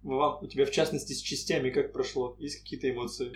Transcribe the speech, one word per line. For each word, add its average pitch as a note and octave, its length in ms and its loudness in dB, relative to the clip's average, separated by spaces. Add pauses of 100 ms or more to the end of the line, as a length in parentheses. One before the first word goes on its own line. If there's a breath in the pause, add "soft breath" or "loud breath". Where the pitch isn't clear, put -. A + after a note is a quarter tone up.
Вова, C#3 380 2
у - 60 -10
тебя, C3+ 180 4
в C3 60 -4
частности, D#3 400 2
с C3 80 -4
частями C#3 500 0
как C3+ 220 2
прошло? B2+ 480 -2
Есть C#3+ 220 -8
какие-то C3 280 -2
эмоции? A#2+ 460 -4